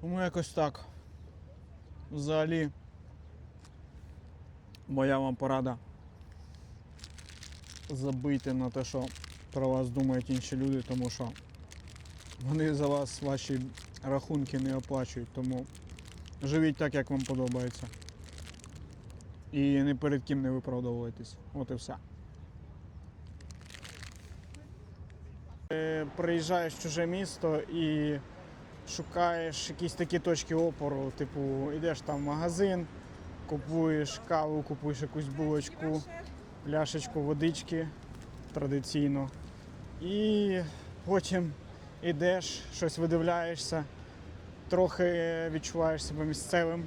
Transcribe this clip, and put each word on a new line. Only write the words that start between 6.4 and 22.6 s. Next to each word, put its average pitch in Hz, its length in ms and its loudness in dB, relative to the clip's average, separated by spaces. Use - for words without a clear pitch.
Забийте 135 640 2
на 127 160 2
те, 131 140 -2
що... 127 220 -2
Про 131 140 4
вас 131 200 4
думають 127 400 4
інші 127 260 0
люди, 135 320 4
тому 127 220 0
що 117 200 -4
вони 156 240 4
за 143 140 4
вас 143 340 2
ваші 135 400 0
рахунки 135 560 2
не 135 160 2
оплачують, 127 600 -2
тому 127 300 0
живіть 151 340 6
так, 147 180 2
як 135 140 2
вам 135 120 2
подобається. 127 680 0
І 143 100 2
ні 139 320 6
перед 139 300 2
ким 139 180 2
не 131 100 2
виправдовуйтесь. 123 840 -2
От 135 180 -4
і - 20 -2
все. 127 220 -6